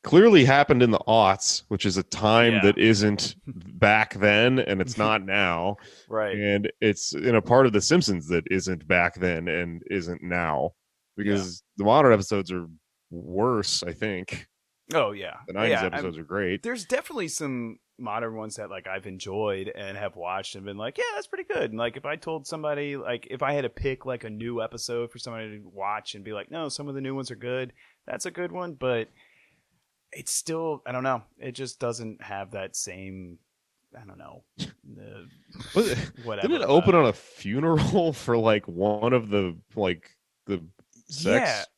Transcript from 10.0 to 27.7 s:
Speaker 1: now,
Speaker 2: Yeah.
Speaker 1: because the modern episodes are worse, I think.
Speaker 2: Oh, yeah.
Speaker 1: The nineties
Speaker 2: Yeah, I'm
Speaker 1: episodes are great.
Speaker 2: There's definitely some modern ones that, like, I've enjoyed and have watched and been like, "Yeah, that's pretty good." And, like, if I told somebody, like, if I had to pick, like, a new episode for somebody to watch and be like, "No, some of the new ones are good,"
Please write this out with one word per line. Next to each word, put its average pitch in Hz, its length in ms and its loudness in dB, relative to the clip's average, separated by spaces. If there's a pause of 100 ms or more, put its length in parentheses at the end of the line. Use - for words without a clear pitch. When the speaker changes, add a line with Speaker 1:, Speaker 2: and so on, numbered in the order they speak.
Speaker 1:
now, 85 480 -2 (460)
Speaker 2:
Yeah. 101 80 -6
Speaker 1:
because 95 380 -2 (120)
the 101 80 -4
modern 127 300 8
episodes 98 360 0
are 90 180 -6 (440)
worse, 98 720 -2
I 87 80 -8
think. 95 560 -8 (460)
Speaker 2:
Oh, 127 180 0
yeah. 95 360 -12
Speaker 1:
The 85 60 -14
nineties 107 180 0
Speaker 2:
Yeah, 123 160 0
I'm - 80 -4
Speaker 1:
episodes 87 220 -8
are 80 60 -14
great. 92 400 -4
Speaker 2:
There's 233 220 -8
definitely 254 420 -6
some 127 520 -8 (180)
modern 113 380 -8
ones 110 220 -12
that, 101 120 -12
like, 92 180 -14
I've 95 200 -10
enjoyed 98 680 -6
and 98 240 -12
have 98 200 -8
watched 90 380 -8
and 98 100 -16
been 101 120 -10
like, 110 200 -10
"Yeah, 480 80 -4 (100)
that's 403 120 -10
pretty 381 180 -12
good." 170 260 -6
And, 110 80 -10
like, 117 160 -4
if 135 100 -16
I 147 120 -6
told 156 280 -10
somebody, 147 520 -6
like, 120 340 -8
if 131 100 -8
I 139 120 -2
had 143 80 -2
to 123 80 -4
pick, - 360 -6
like, 123 200 -8
a 113 40 -12
new 113 320 -8
episode 120 520 -8
for - 40 -20
somebody 110 420 -12
to 98 100 -20
watch 98 440 -8
and 101 120 -16
be 107 80 -10
like, 101 180 -10
"No, 160 160 -8
some 143 220 -10
of 139 60 -10
the 139 40 -8
new 135 160 -8
ones 127 160 -10
are 113 60 -14
good," 123 340 -8 (340)